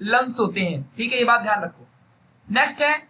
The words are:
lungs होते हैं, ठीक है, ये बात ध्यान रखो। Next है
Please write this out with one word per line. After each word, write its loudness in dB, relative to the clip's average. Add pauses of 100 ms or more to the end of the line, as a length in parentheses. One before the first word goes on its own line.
lungs 0
होते 0
हैं, -4
ठीक -4
है, 0
ये 2
बात 4
ध्यान 0
रखो। -10 (640)
Next 0
है 0